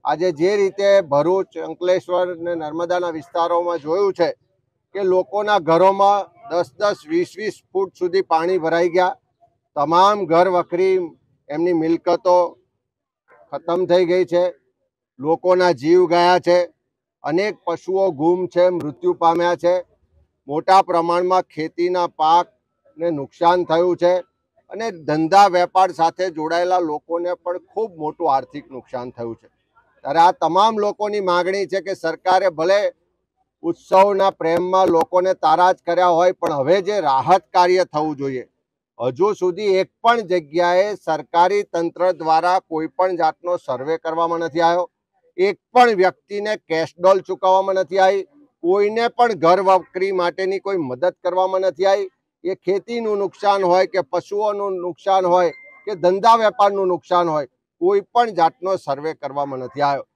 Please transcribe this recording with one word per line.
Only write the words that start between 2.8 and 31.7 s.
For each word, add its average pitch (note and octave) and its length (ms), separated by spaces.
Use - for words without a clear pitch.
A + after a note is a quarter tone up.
વિસ્તારોમાં E3+ 680
જોયું F#3 340
છે E3+ 100
કે G3 100
લોકોના G3 560
ઘરોમાં G3 680
દસ E3+ 280
દસ, G#3 320
વીસ E3+ 260
વીસ G#3 240
ફૂટ F#3 220
સુધી F#3 380
પાણી E3+ 320
ભરાઈ E3+ 320
ગયા, - 220
તમામ F3 500
ઘર E3+ 300
વખરી, F#3 400
એમની E3 340
મિલકતો E3+ 560
ખતમ E3 340
થઈ F3 240
ગઈ F#3 220
છે, F3 120
લોકોના F3 540
જીવ F3 260
ગયા F3 320
છે, F3 180
અનેક F3+ 300
પશુઓ F#3 480
ગુમ E3+ 360
છે, F3 220
મૃત્યુ E3+ 440
પામ્યા E3+ 500
છે, F3 100
મોટા F3+ 340
પ્રમાણમાં F3+ 720
ખેતીના E3+ 560
પાકને E3+ 880
નુકસાન E3+ 560
થયું E3+ 300
છે F3 160
અને A3+ 160
ધંધા D#3+ 480
વેપાર F3+ 380
સાથે E3 320
જોડાયેલા F3 540
લોકોને E3+ 440
પણ F3+ 240
ખૂબ A3 180
મોટું D3+ 300
આર્થિક C3+ 380
નુકસાન B2 420
થયું A#2 240
છે. - 120
ત્યારે D3 180
આ F#3 220
તમામ G#3 400
લોકોની G#3 440
માગણી F3+ 440